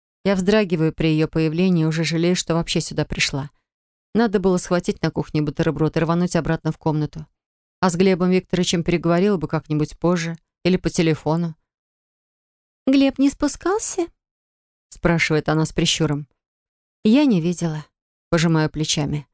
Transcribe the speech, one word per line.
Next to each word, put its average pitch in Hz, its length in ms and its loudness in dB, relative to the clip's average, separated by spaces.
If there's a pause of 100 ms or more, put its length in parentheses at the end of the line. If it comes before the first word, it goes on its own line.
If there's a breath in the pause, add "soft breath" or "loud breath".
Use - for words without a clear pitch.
(240)
Я 196 120 2
вздрагиваю 180 580 2
при - 140 -2
ее 156 200 2
появлении 165 560 0
и 160 40 2
уже 160 160 -2
жалею, 170 320 0
что - 180 -2
вообще 165 260 -2
сюда 151 260 -4
пришла. - 440 -6 (640)
Надо 214 260 2
было 180 180 2
схватить - 440 -2
на 160 80 0
кухне 151 320 -4
бутерброд 151 560 -2
и - 20 0
рвануть 170 360 0
обратно 160 360 -2
в - 60 -6
комнату. 151 480 -4 (540)
А 185 100 2
с 170 60 -2
Глебом 185 340 2
Викторовичем 180 540 0
переговорила 175 540 2
бы 151 100 -4
как-нибудь 151 500 -4
позже 170 400 -2 (260)
или 180 140 4
по 170 120 -2
телефону. 160 640 0 (1300)
"Глеб 269 320 4
не 277 120 4
спускался?" 339 760 -2 (840)
спрашивает 160 600 0
она 156 160 2
с - 80 -6
прищуром. 151 540 -2 (760)
"Я 262 220 4
не 202 160 2
видела", 165 440 -4 (440)
пожимаю 160 400 2
плечами. 147 640 -4